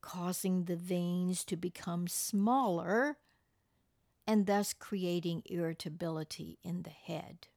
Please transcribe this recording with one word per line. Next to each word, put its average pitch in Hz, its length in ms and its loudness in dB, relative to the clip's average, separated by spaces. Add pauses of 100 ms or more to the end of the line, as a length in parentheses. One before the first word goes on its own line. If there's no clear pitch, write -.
causing 180 640 0
the 175 100 0
veins 180 680 0
to 208 100 -2
become 175 520 -4
smaller 220 1080 2 (1080)
and 214 180 6
thus 202 280 2
creating 175 720 0
irritability 165 1160 -4
in 175 200 -4
the 165 80 -10
head. - 640 -10